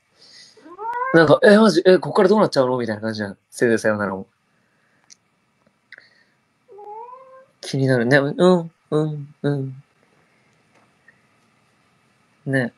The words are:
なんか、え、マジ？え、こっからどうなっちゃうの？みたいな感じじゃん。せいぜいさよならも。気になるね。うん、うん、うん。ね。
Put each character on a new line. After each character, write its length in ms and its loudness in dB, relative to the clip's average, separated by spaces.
な 100 6
ん 20 4
か、 160 4
え、 140 8
マ 140 4
ジ？ 160 0
え、 120 6
こ 120 -8
っ 20 -10
か 100 2
ら 60 4
ど 80 2
う 40 2
な 60 4
っ 20 -10
ち 100 -2
ゃ 40 2
う 60 0
の？ 80 -2
み 100 -4
た 60 -6
い 40 -6
な 60 -14
感 100 -6
じ 60 -10
じ 60 -6
ゃ 60 -8
ん。 80 -18
せ 160 0
い 40 2
ぜ 60 2
い 20 -8
さ 100 -2
よ 80 0
な 100 -4
ら 80 -6
も。 120 -14
気 160 -10
に 100 -2
な 120 0
る 60 -2
ね。 140 2
う 120 -2
ん、 400 0
う 160 -2
ん、 360 -12
う 80 -4
ん。 320 -8
ね。 320 -4